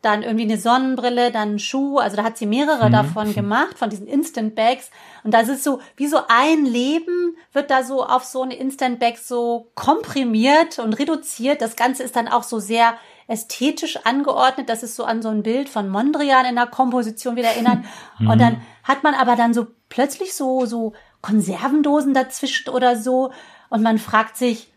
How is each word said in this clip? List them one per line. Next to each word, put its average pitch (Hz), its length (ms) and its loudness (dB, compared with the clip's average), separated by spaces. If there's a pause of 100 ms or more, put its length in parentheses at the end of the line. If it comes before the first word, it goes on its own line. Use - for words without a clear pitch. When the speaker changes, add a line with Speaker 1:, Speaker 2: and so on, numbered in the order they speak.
Speaker 1:
dann 214 200 2
irgendwie 226 220 -2
eine 214 120 0
Sonnenbrille, 247 720 0
dann 214 240 -4
ein 202 40 -4
Schuh. 277 400 -2
Also 208 180 0
da 208 80 4
hat 226 140 -4
sie 220 80 -4
mehrere 254 420 2
Speaker 2:
Mhm. 233 40 6
Speaker 1:
davon 208 420 2
gemacht, 214 440 -2
von 220 120 -2
diesen 208 160 -12
Instant 226 480 -2
Bags. 240 360 0 (340)
Und 220 100 0
das 226 140 4
ist 269 160 -4
so, 269 160 0 (160)
wie 277 100 -2
so 294 120 2 (100)
ein 294 360 6
Leben 330 720 0 (160)
wird - 180 -2
da 262 120 4
so 254 220 -2
auf 254 200 0
so 262 180 -6
eine 262 120 -6
Instant 262 440 -4
Bag 233 200 0
so 233 560 -4
komprimiert 277 1040 2
und 220 160 -2
reduziert. 294 680 -2
Das 226 160 -6
Ganze 254 280 -2
ist 247 120 -6
dann 233 120 -2
auch 226 160 0
so 226 160 -6
sehr 226 340 2 (320)
ästhetisch 294 800 -4
angeordnet, 262 640 0
dass 226 140 -4
es 233 140 -12
so 240 80 -8
an 226 160 -4
so 220 80 -6
ein 214 140 -2
Bild 254 260 -2
von 202 200 -4
Mondrian 262 580 2
in 240 100 -2
der 240 100 2
Komposition 247 680 -2
wieder 247 120 0
erinnert. 226 300 2 (200)
Speaker 2:
<laughs> - 220 -20
Mhm. 110 100 2
Speaker 1:
Und 113 100 6
dann 120 200 4 (240)
hat 277 180 0
man 294 120 2
aber 247 200 2
dann 233 200 2
so 233 120 -2 (220)
plötzlich 285 460 -4
so, 262 320 -2
so 226 260 -6 (300)
Konservendosen 254 920 0
dazwischen 262 560 -2
oder 247 260 2
so. 254 360 -2 (380)
Und 220 120 0
man 220 160 4
fragt 220 380 0
sich 240 400 -4